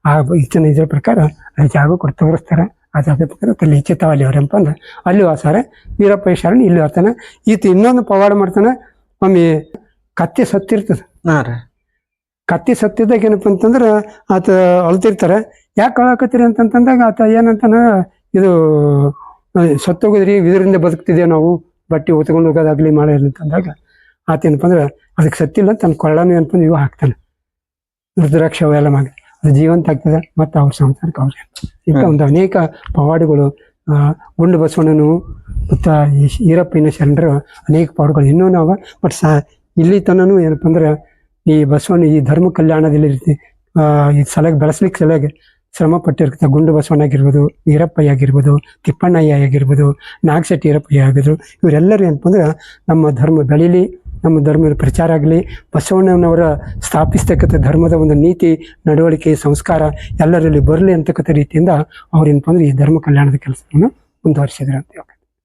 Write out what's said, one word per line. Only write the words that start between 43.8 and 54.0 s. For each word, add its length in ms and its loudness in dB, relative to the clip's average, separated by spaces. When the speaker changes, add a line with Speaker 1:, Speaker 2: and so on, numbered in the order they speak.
Speaker 1:
ಆ, 300 2
ಈ 120 2
ಸಲಗ 320 0
ಬೆಳೆಸ್ಲಿಕ್ಕೆ 440 -2
ಸಲಗ 260 0
ಶ್ರಮ 220 0
ಪಟ್ಟಿರ್ತಕ್ಕಂಥ 520 -2
ಗುಂಡು 240 0
ಬಸವಣ್ಣ 280 0
ಆಗಿರ್ಬೋದು, 460 0
ಈರಪ್ಪಯ್ಯ 440 0
ಆಗಿರ್ಬೋದು, 480 0
ತಿಪ್ಪಣ್ಣಯ್ಯ 760 -2
ಆಗಿರ್ಬೋದು, 640 0
ನಾಗಶೆಟ್ಟಿ 440 -2
ಈರಪ್ಪಯ್ಯ 340 0
ಆಗಿದ್ರು, 320 2
ಇವರೆಲ್ಲರೂ 680 0
ಏನಪ್ಪ 220 -2
ಅಂದ್ರೆ 520 -2
ನಮ್ಮ 220 2
ಧರ್ಮ 320 0
ಬೆಳೀಲಿ, 600 0